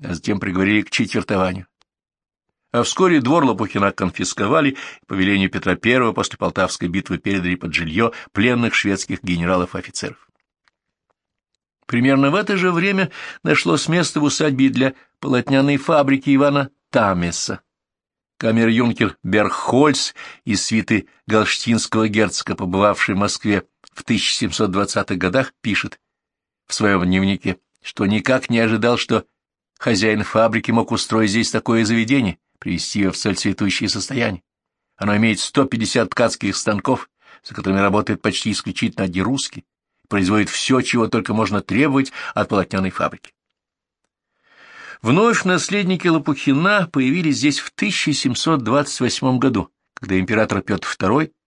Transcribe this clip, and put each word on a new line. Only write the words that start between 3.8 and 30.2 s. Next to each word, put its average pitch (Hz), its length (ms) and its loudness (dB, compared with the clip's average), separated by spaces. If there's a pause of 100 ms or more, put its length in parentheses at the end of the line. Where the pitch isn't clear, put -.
конфисковали, 113 800 0
и - 360 -12
по - 80 -8
велению 95 340 2
Петра 90 280 -2
Первого 120 360 2
после - 240 -4
Полтавской 92 520 -2
битвы 90 300 -4
передали 92 360 -2
под 85 180 -8
жильё 85 400 0 (200)
пленных 117 420 2
шведских 98 480 -2
генералов 90 540 0
и - 20 -6
офицеров. - 500 -12 (1600)
Примерно 135 460 2
в - 20 0
это 202 220 0
же 180 160 0
время 190 400 0 (320)
нашлось 156 420 0
место 160 320 0
в 147 60 2
усадьбе 135 460 2
для 131 240 0 (260)
полотняной 135 560 2
фабрики 139 580 2
Ивана 143 360 2 (200)
Тамеса. 95 720 0 (800)
Камер-юнкер 113 840 2
Бергхольц 107 920 2 (300)
из 101 200 -2
свиты 110 420 0 (220)
галштинского 110 800 0
герцога, 104 480 -2
побывавший 98 580 0
в 95 40 0
Москве 101 500 -2 (260)
в - 80 -18
тысяча - 320 -2
семьсот 101 380 -2
двадцатых 98 440 -2
годах, 95 440 0
пишет - 400 -4 (680)
в - 80 -10
своём 98 300 2
дневнике — 95 540 0 (240)
что - 220 -4
никак 107 460 0
не 117 80 2
ожидал, 113 400 2
что 110 260 0 (540)
хозяин 107 460 0